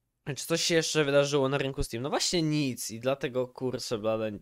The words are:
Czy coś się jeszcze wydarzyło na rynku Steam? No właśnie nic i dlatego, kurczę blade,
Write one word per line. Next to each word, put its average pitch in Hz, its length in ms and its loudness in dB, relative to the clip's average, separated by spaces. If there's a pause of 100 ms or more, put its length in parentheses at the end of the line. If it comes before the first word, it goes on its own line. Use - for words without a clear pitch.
(360)
Czy - 100 -8
coś 165 180 0
się 170 120 2
jeszcze 156 280 2
wydarzyło 139 460 4
na 139 80 0
rynku 139 260 -2
Steam? 117 200 -6
No 143 60 -4
właśnie 185 320 0
nic 151 500 0
i 113 80 -10
dlatego, 127 480 -2
kurczę 123 500 -4
blade, 110 340 -2 (100)